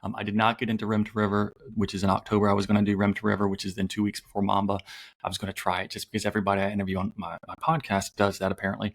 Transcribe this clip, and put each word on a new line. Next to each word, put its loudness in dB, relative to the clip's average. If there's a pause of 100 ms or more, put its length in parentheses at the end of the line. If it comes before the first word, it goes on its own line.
Um, -6
I -6
did -4
not 4
get -4
into -2
Rim 2
to -4
River, 2 (200)
which 0
is -2
in 4
October. 2
I 6
was 2
gonna 4
do 2
Rim 4
to -6
River, 2
which -2
is -4
then -2
two -2
weeks -2
before -6
Mamba. 2 (440)
I -4
was -4
gonna -6
try -2
it -8
just -12
because -4
everybody 2
I 0
interview -2
on -2
my, -8 (100)
my -12
podcast -2
does 2
that 0
apparently. -4